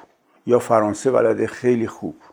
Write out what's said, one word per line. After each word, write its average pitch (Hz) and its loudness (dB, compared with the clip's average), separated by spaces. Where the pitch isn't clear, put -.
یا 120 4
فرانسه 110 0
بلده 113 2
خیلی 117 -2
خوب، - -12